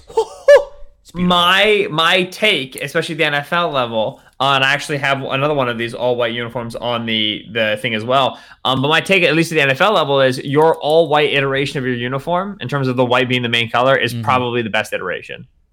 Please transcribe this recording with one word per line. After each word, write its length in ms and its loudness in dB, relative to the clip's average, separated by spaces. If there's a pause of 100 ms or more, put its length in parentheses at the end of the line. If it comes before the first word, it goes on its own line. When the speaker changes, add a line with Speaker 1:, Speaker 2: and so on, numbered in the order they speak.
Speaker 1:
<laughs> 80 -10
whoo, 80 2 (760)
it's 100 -20
beautiful. 240 0
Speaker 2:
My, 540 4
my 340 2
take, 520 -2
especially 400 -4
the 80 0
N 100 0
F 180 -4
L 180 0
level, 520 -2 (160)
uh, 180 2
and 80 2
I 100 2
actually 240 -4
have 240 -2
another 320 -2
one 160 0
of 80 -6
these 160 -6
all 220 -2
white 180 -2
uniforms 420 -8
on 300 -4
the, 460 -2
the 280 0
thing 140 -4
as 100 -4
well. 340 2 (280)
Um, 160 0
but 60 0
my 120 2
take, 220 0
at 120 2
least 160 0
at 40 -6
the 80 2
N 80 2
F 100 0
L 140 4
level, 260 2
is 240 2
your 360 4
all 280 2
white 240 2
iteration 460 -2
of 80 -4
your 80 -2
uniform, 680 -6
in 80 -8
terms 200 -2
of 80 -2
the 100 2
white 240 2
being 120 0
the 60 -2
main 220 0
color, 260 2
is 160 0
Speaker 1:
Mm-hmm. 120 -6
Speaker 2:
probably 360 0
the 80 -4
best 240 -4
iteration 540 -8 (260)